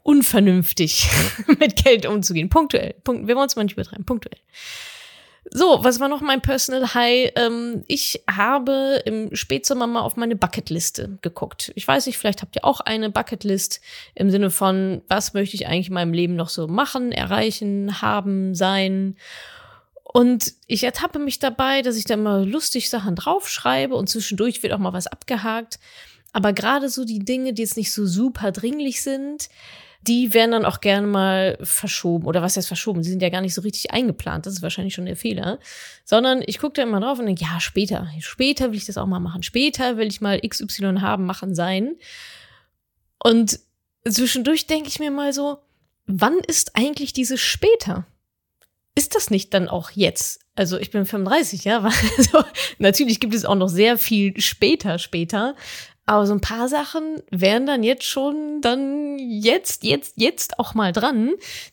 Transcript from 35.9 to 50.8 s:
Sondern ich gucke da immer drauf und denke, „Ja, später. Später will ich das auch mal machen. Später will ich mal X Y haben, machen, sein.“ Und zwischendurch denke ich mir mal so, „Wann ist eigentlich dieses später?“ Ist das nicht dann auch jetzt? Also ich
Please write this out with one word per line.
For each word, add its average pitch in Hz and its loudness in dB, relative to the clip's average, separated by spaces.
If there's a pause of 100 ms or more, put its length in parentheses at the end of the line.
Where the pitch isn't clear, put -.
Sondern 254 4
ich 208 -6
gucke 294 -4
da 285 0
immer 214 0
drauf 247 -2
und 240 -4
denke, 175 -2
„Ja, 165 -4
später. 196 -2 (120)
Später 262 0
will 214 -4
ich - -8
das 196 -8
auch - -4
mal 185 -2
machen. 175 -6
Später 254 0
will 214 0
ich - -8
mal 202 0
X - -6
Y 196 -2
haben, 196 0
machen, 190 -4
sein.“ 190 -2 (1300)
Und 226 4 (500)
zwischendurch 247 0
denke 311 -2
ich - -8
mir 302 -2
mal 285 -2
so, 285 -4 (480)
„Wann 214 2
ist - 0
eigentlich 285 -2
dieses 254 -2
später?“ 277 2 (880)
Ist - 0
das - 0
nicht 196 0
dann 185 0
auch - -6
jetzt? - 0 (140)
Also 185 -2
ich 202 -6